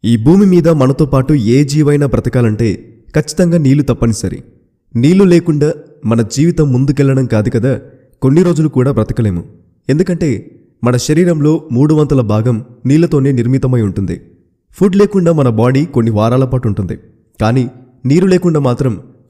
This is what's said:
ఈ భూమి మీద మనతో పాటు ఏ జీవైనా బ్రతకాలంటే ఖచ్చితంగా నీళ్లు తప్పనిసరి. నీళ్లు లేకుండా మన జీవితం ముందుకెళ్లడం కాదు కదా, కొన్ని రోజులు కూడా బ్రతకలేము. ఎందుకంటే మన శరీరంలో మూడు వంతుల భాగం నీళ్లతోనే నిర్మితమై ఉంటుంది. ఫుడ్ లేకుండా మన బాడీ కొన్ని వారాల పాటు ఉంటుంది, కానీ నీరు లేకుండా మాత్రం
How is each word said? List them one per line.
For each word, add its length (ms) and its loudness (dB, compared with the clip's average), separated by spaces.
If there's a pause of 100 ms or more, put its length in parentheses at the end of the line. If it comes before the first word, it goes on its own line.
ఈ 120 2
భూమి 300 4
మీద 220 2
మనతో 380 2
పాటు 260 0
ఏ 320 2
జీవైనా 420 0
బ్రతకాలంటే 600 -2 (460)
ఖచ్చితంగా 440 0
నీళ్లు 240 2
తప్పనిసరి. 600 -4 (540)
నీళ్లు 280 4
లేకుండా 480 2 (340)
మన 160 0
జీవితం 500 0
ముందుకెళ్లడం 540 0
కాదు 240 -2
కదా, 300 -2 (420)
కొన్ని 200 2
రోజులు 260 0
కూడా 240 0
బ్రతకలేము. 520 -2 (440)
ఎందుకంటే 420 -2 (540)
మన 120 2
శరీరంలో 560 0 (200)
మూడు 220 2
వంతుల 260 2
భాగం 440 -2 (220)
నీళ్లతోనే 460 2
నిర్మితమై 500 0
ఉంటుంది. 380 -4 (520)
ఫుడ్ 240 0
లేకుండా 360 2
మన 160 2
బాడీ 360 0
కొన్ని 260 -2
వారాల 340 0
పాటు 240 -4
ఉంటుంది, 300 -6 (420)
కానీ 300 0 (360)
నీరు 200 0
లేకుండా 340 0
మాత్రం 400 -2 (300)